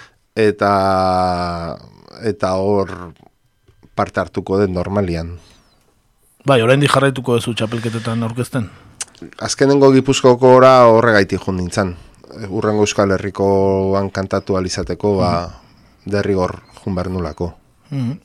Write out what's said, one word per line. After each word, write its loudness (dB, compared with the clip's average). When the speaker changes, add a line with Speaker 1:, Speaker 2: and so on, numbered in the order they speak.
Speaker 1:
Eta, 0
eta -4
hor -2
parte -4
hartuko -6
den 0
normalian. -4
Speaker 2:
Bai, 4
oraindik 2
jarraituko 0
duzu -4
txapelketetan -6
aurkezten? -6
Speaker 1:
Azkenengo 4
Gipuzkoakora 6
horregaitik 2
jun -4
nintzen. -4
Hurrengo 0
Euskal 0
Herrikoan 0
kantatu -4
ahal -2
izateko, -4
ba, 0
Speaker 2:
Mhm. -18
Speaker 1:
derrigor -2
jun -6
behar -6
nulako. -8
Speaker 2:
Mhm. -6